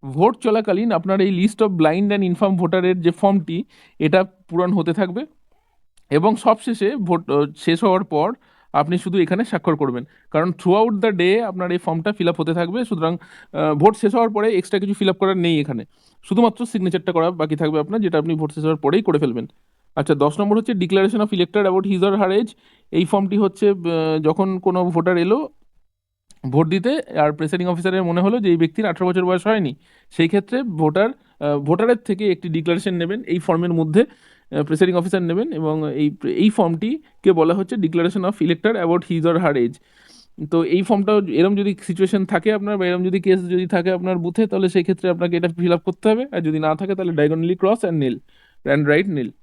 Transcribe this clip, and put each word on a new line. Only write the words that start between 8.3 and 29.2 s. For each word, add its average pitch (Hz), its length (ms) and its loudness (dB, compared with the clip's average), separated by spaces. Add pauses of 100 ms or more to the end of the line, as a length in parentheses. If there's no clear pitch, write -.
আপনি 151 240 0
শুধু 185 200 -4
এখানে 180 280 0
স্বাক্ষর 165 300 -2
করবেন, 127 280 -4 (280)
কারণ 170 200 0
throughout 208 500 2
the 220 160 2
day 185 240 2
আপনার 185 300 -6
এই 175 60 -2
ফর্মটা 170 340 -4
ফিল 175 180 -2
আপ 165 120 -4
হতে 160 120 -2
থাকবে। 175 320 -2
সুতরাং, 170 320 -2 (360)
আহ, 156 200 0
ভোট 185 220 4
শেষ 208 200 0
হওয়ার 233 140 2
পরে 214 220 0
এক্সট্রা 190 280 -2
কিছু 196 140 -4
ফিল 196 160 0
আপ 185 80 -2
করার 190 200 0
নেই 170 220 2
এখানে, 139 260 -6 (380)
শুধুমাত্র 226 420 2
সিগনেচারটা 185 460 -2
করা 170 200 0
বাকি 156 240 -2
থাকবে 156 240 0
আপনার, 202 220 -2
যেটা 165 160 0
আপনি 160 180 0
ভোট 156 160 -4
শেষ 151 120 -8
হওয়ার 156 140 0
পরেই 151 240 2
করে 156 180 2
ফেলবেন। 117 280 -2 (480)
আচ্ছা, 143 200 0
দশ 147 240 0
নম্বর 208 180 2
হচ্ছে 233 160 -2
declaration 190 460 0
of 208 100 0
elector 202 360 0
about 190 200 0
his 190 160 0
or 196 140 2
her 196 260 2
age। 220 140 -6 (360)
এই 170 140 2
ফর্মটি 196 320 0
হচ্ছে, 202 320 2
আহ, 202 60 2 (460)
যখন 190 380 0
কোনো 185 260 0
ভোটার 175 320 0
এলো 214 320 0 (1000)
ভোট 151 180 2
দিতে, 196 340 -2 (180)
আর 151 120 2
প্রিসাইডিং 160 360 -4
অফিসারের 185 360 -2
মনে 175 180 0
হলো 208 180 2
যে 196 100 0
এই 170 80 4
ব্যক্তির 165 280 0
আঠারো 180 240 -2
বছর 180 160 0